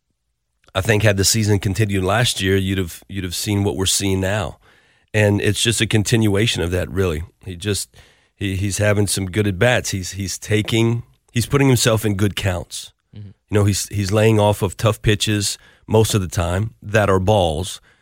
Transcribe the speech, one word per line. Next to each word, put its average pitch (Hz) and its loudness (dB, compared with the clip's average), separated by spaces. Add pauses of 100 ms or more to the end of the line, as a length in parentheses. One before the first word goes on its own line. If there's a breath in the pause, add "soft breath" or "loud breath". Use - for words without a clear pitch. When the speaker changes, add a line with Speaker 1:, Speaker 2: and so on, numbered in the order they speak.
(760)
Speaker 1:
I 95 -2
think 104 2
had 104 4
the 98 2
season 104 2
continued 98 -2
last 110 0
year, 98 2
you'd 95 -2
have, 87 -8
you'd 95 -8
have 87 -8
seen 101 -2
what 98 -2
we're 92 -2
seeing 95 0
now. 95 -4 (560 soft breath)
And 104 4
it's - 0
just 117 0
a 117 0
continuation 107 0
of 85 -2
that, 90 -4
really. 85 -2 (220)
He 92 -12
just, 95 -6 (380 soft breath)
he, 95 -4
he's 95 -4
having 104 4
some 95 -2
good 101 0
at-bats. 104 0
He's, 95 -6
he's 92 -8
taking, 113 0 (280)
he's 117 0
putting 139 2
himself 113 4
in 104 0
good 98 0
counts. - -6 (240)
Speaker 2:
Mm-hmm. 101 -16
Speaker 1:
You - -10
know, 104 4
he's, 101 0
he's 98 -4
laying 107 4
off 104 2
of 95 -2
tough 107 0
pitches 104 0 (300 soft breath)
most 110 2
of 101 0
the 90 -4
time 87 -4
that 104 0
are 95 4
balls, 90 0 (220 soft breath)